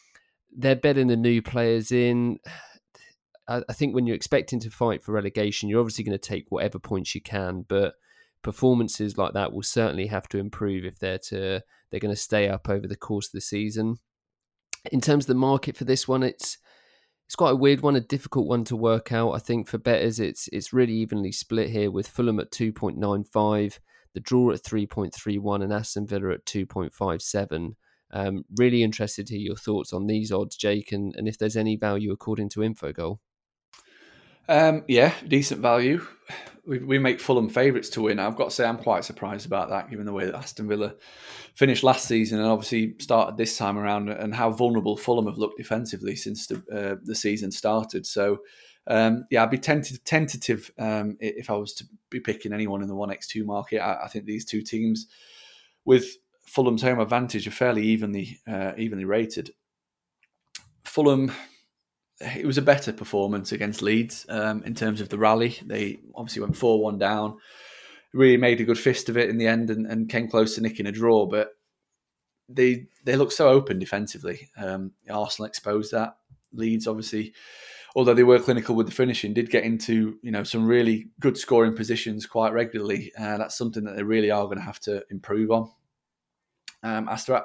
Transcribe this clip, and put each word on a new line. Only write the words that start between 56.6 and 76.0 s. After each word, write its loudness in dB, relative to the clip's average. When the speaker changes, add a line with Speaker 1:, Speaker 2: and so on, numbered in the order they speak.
Speaker 2:
home 2
advantage, -2
are -8
fairly 0
evenly, -2
uh, -4
evenly -4
rated. -2
Fulham, 2
it -6
was 2
a 4
better 4
performance -2
against -4
Leeds, 0
um, -4
in -6
terms -2
of -8
the -8
rally. 4
They -6
obviously -8
went -4
four 4
one 0
down, 0
really 8
made 4
a -2
good 4
fist 0
of -2
it 2
in -2
the 2
end 2
and, -2
and -2
came -2
close 2
to -4
nicking -4
a -4
draw, 6
but 0
they, 2
they 2
looked 2
so 6
open 6
defensively. -6
Um, -8
Arsenal -4
exposed -4
that. -4